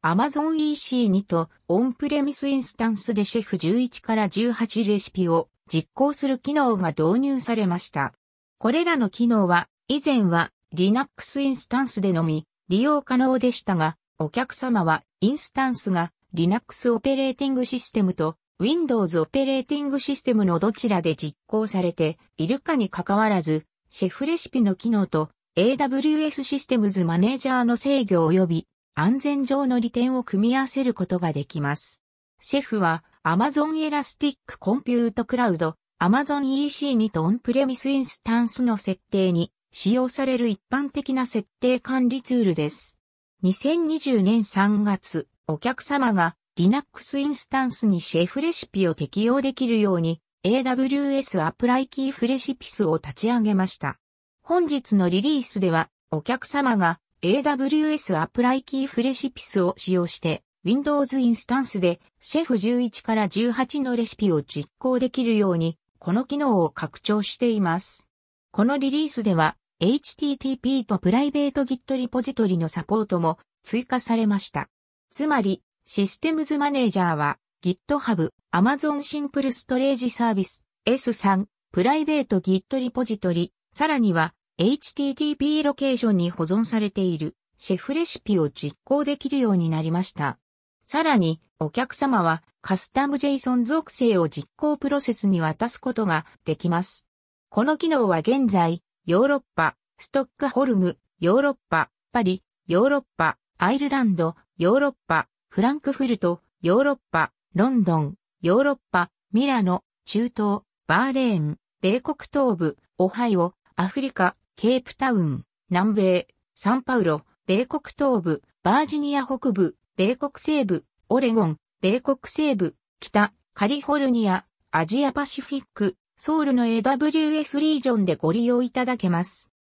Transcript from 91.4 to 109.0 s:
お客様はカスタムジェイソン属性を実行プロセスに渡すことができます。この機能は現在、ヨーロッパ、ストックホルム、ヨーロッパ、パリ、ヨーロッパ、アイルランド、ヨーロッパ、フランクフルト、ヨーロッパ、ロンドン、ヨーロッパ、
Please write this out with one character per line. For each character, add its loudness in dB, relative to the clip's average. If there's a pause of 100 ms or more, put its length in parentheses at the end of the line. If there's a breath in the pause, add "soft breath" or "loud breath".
お -4
客 -4
様 0
は 0 (180)
カ -2
ス -6
タ 0
ム -2
ジ -2
ェ 2
イ -2
ソ -2
ン 2
属 -2
性 2
を 2
実 -8 (100)
行 0
プ -4
ロ 0
セ -2
ス -4
に 2
渡 -2
す -6
こ -6
と -2
が -2 (180 soft breath)
で -2
き -4
ま 0
す。 -8 (400)
こ 0
の 2
機 -2
能 2
は 2
現 2
在、 2 (240)
ヨ 4
ー 4
ロ 4
ッ -6 (120)
パ、 0 (220)
ス -16
ト 0
ッ -20
ク -2
ホ 2
ル 2
ム、 0 (200)
ヨ 4
ー 6
ロ 2
ッ -8 (140)
パ、 0 (240)
パ 0
リ、 0 (240)
ヨ 4
ー 4
ロ 2
ッ -6 (120)
パ、 0 (180)
ア 2
イ 0
ル -2
ラ 0
ン 2
ド、 -2 (220 soft breath)
ヨ 4
ー 4
ロ 2
ッ -18 (120)
パ、 0 (200)
フ -2
ラ 2
ン -6
ク -4
フ -2
ル 0
ト、 -2 (180)
ヨ 4
ー 4
ロ 2
ッ -4 (120)
パ、 -2 (220)
ロ 2
ン 2
ド 2
ン、 -2 (260)
ヨ 4
ー 2
ロ 2
ッ -10 (140)
パ、 0 (220)